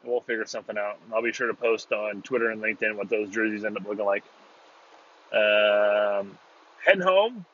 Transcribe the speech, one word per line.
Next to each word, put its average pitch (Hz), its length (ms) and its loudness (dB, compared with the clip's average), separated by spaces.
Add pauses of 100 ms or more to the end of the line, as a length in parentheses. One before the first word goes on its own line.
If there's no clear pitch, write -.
We'll 120 180 -2
figure 110 240 -4
something 107 320 -8
out. 104 220 -6 (120)
I'll 113 120 0
be 117 80 0
sure 120 160 -2
to 107 80 -2
post 113 360 0
on 104 300 -4
Twitter 117 300 0
and 110 100 -8
LinkedIn 107 340 -2
what 101 140 -6
those 107 220 -2
jerseys 107 340 -2
end 104 100 -4
up 98 120 -8
looking 104 180 -4
like. 101 180 2 (1080)
Um, 104 1040 2 (480)
heading 190 160 4
home. 196 520 2